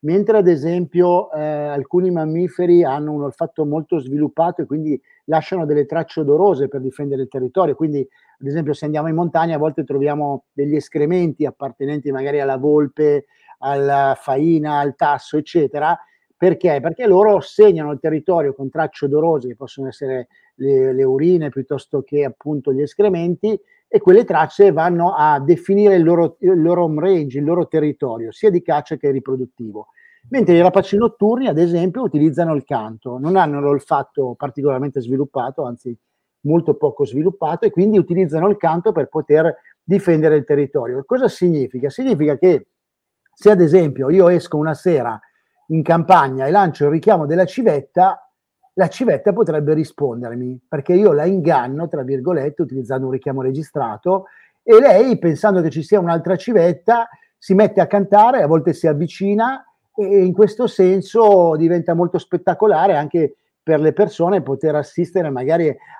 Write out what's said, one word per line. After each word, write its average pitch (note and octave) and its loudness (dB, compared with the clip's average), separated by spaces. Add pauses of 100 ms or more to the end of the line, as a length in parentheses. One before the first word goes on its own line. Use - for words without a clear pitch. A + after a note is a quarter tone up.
mentre G3+ 0
ad F#3 4
esempio, F3 0
eh, D#3 -8
alcuni D3+ -4
mammiferi F3 0
hanno D3+ -4
un D3 -6
olfatto D3 -6
molto D3+ -4
sviluppato D3+ -4
e C#3+ -6
quindi D3+ -6 (260)
lasciano D#3+ -2
delle D3 0
tracce D3+ -6
odorose D3 2
per C3+ -8
difendere C3+ -8
il B2 -10
territorio, C3+ -2
quindi D3 -4 (320)
ad C#3 -12
esempio D3 -4
se C#3+ -10
andiamo D3+ -4
in D#3+ -4
montagna E3 -2
a C#3+ -4
volte D3+ -4
troviamo C#3+ -4
degli C#3+ -4
escrementi D#3 -2
appartenenti C#3 -8
magari C#3 -4
alla C#3 -2
volpe, D3 0 (340)
alla C#3 0
faina, D3+ -2
al C#3+ -4
tasso, D3 -2
eccetera. D3+ -2 (400)
Perché? E3 0
Perché D#3+ -4
loro G3 4
segnano D#3+ 2
il C#3+ -8
territorio D#3 -2
con C3+ -10
tracce D3+ -6
odorose, D3 0
che A#2+ -12
possono C3+ -14
essere C3 -8 (280)
le, C3 0
le C3 0
urine D3+ 0
piuttosto C3+ -8
che C#3+ -2
appunto C#3+ -6
gli C3+ -2
escrementi, F#3 -2 (280)
e - 0
quelle F#3+ 6
tracce F3 2
vanno E3+ 0
a D3+ 2
definire F#3+ 2
il E3+ 4
loro, E3+ 2
il F3+ 2
loro F3 2
home D#3 -2
range, D3+ 0
il D3 -2
loro E3+ 0
territorio, C3+ -4
sia - 2
di F3 0
caccia D3+ -4
che C#3+ -2
riproduttivo. B2+ -8 (420)
Mentre G#3 2
i E3+ 6
rapaci F#3 2
notturni, A#3 0
ad D#3 -2
esempio, F3 0
utilizzano D#3+ 0
il C3+ -4
canto, A2+ -10
non E3 -2
hanno D3+ 0
l'olfatto C#3 -2
particolarmente C#3 -4
sviluppato, C3+ -6
anzi A#2+ -12 (460)
molto D#3+ 0
poco D3 -2
sviluppato, D#3+ -4
e G3+ 0
quindi G#3 2
utilizzano E3+ 0
il G3+ 0
canto E3+ -2
per E3 -2
poter D#3 0 (280)
difendere D#3+ 2
il C#3+ 0
territorio. C#3 -2
Cosa B3+ 0
significa? C#3+ -2
Significa D3+ -2
che F3 2 (680)
se - 4
ad F#3 4
esempio D3 2
io F3 6
esco E3+ 0
una D#3 -2
sera A#2+ -2 (480)
in D#3+ -2
campagna D3+ 2
e D3 -2
lancio F3+ 2
il C#3+ 2
richiamo E3 2
della E3+ 0
civetta, F3+ 0 (540)
la F#3 0
civetta G3+ -2
potrebbe D#3 0
rispondermi, B2 -6
perché D#3 -4
io F#3+ 6
la D3 0
inganno, D#3 -2
tra D3 -6
virgolette, C#3 -4
utilizzando C3 -6
un B2+ -4
richiamo C3+ -6
registrato, C#3 -4 (380)
e A3+ 8
lei, B3+ 4
pensando F3+ 0
che D#3+ -2
ci D#3 -6
sia G#3 2
un'altra E3+ -2
civetta, G#3+ 0 (300)
si - -2
mette G3+ 4
a E3 2
cantare, G#3 4
a D3+ 2
volte D#3+ 2
si E3 -2
avvicina, G3+ -2 (340)
e G3 2
in F3+ 0
questo G#3 2
senso F#3+ 4
diventa E3+ 0
molto F3 -2
spettacolare F3+ 0
anche D3+ -2 (260)
per D#3 0
le D3+ 2
persone F3+ 0
poter C3+ -4
assistere E3+ -4
magari C#3+ -2 (260)